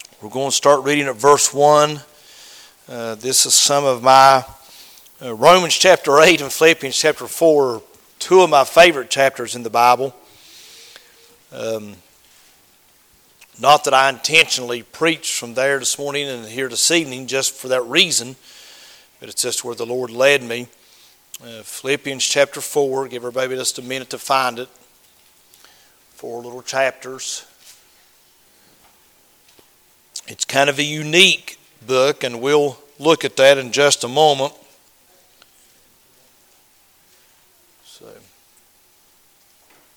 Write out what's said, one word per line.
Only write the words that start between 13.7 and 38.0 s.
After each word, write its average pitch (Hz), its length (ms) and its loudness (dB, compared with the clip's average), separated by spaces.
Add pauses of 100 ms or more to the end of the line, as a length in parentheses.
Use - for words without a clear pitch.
that 139 100 -2
I 135 140 4
intentionally 127 720 -2
preached - 560 -6
from 117 160 -12
there 135 240 -2
this 123 180 -6
morning 143 320 -8
and 120 160 -10
here 123 240 -8
this 113 220 -2
evening 135 380 -2
just 131 260 -4
for - 140 -14
that 127 140 -2
reason, 131 520 -2 (880)
but 113 80 -20
it's - 140 -8
just 123 200 -6
where 120 140 -12
the 117 100 -10
Lord 123 240 -8
led 131 320 0
me. 120 240 -10 (800)
Uh, 113 180 -20
Philippians 135 640 -8
chapter 139 380 -2
four, 135 460 -4
give 120 140 -12
everybody 127 340 -6
just 127 220 -6
a 135 40 -14
minute 127 260 -10
to - 80 -12
find 127 420 -4
it. 127 120 -14 (1400)
Four 120 280 -16
little 120 200 -18
chapters. 131 840 -6 (2750)
It's - 200 -12
kind 139 240 2
of 135 80 -4
a 147 40 0
unique 151 760 0 (280)
book, 131 380 0
and 120 160 -8
we'll 143 380 0 (200)
look 151 240 2
at - 140 -6
that 139 220 6
in 127 120 -10
just 135 320 0
a 120 60 -6
moment. 139 460 0 (3250)
So, - 220 -20 (1900)